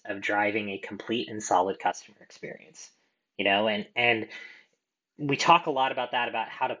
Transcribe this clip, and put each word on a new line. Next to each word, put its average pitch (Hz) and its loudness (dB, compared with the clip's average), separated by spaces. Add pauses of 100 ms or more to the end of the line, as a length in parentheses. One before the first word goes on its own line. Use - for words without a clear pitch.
of 101 -8
driving 104 0
a 98 -6
complete 113 -6
and 107 -8
solid 92 2
customer - -4
experience, - -16 (480)
you 98 -2
know, 101 4
and, 104 -2 (100)
and 120 2 (880)
we 143 0
talk 170 6
a 165 0
lot 131 2
about 123 -4
that, 120 0
about 110 -2
how - -2
to 120 -4